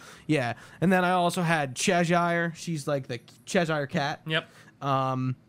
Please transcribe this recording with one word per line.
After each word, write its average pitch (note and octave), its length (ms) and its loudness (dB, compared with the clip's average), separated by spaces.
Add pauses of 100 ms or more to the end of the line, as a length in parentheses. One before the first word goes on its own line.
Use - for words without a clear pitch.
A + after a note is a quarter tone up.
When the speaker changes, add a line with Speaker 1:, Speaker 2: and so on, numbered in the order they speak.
(260)
Speaker 1:
Yeah. B2+ 280 0 (280)
And F3 100 4
then F#3 140 4
I F3 60 2
also F3 320 2
had D3+ 320 0
Cheshire. E3+ 800 2
She's, D#3+ 300 -6
like, C#3+ 200 -2
the A#2+ 120 -6 (260)
Cheshire D#3 420 0
Cat. D3 380 -2
Speaker 2:
Yep. D#3+ 240 -2 (320)
Speaker 1:
Um, C3 540 0 (140)